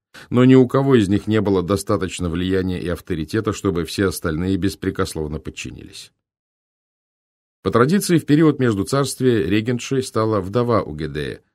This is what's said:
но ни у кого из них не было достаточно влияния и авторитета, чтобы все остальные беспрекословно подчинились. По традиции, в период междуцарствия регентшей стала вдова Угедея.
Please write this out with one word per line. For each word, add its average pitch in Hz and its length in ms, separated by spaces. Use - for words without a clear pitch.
но 123 160
ни 131 100
у 131 140
кого 135 260
из 101 140
них 98 180
не 107 140
было 98 200
достаточно 90 680
влияния 92 520
и - 60
авторитета, 90 640
чтобы 87 320
все 98 220
остальные 90 500
беспрекословно 85 840
подчинились. - 760
По 95 100
традиции, 165 460
в - 80
период 151 340
междуцарствия 123 840
регентшей 113 580
стала 110 380
вдова 110 420
Угедея. 73 600